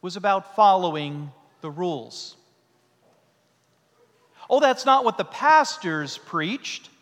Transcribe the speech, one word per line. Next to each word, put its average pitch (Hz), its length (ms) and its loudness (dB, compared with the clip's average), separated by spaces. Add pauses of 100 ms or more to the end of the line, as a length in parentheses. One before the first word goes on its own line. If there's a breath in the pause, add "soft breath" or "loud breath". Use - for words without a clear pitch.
was 180 160 -10
about 196 400 -2
following 156 720 2 (300)
the 156 100 -12
rules. 147 640 -10 (2250 loud breath)
Oh, 262 100 4
that's 262 260 2
not 262 200 4
what 226 120 0
the - 60 -4
pastors 185 960 0
preached. - 720 -8 (120)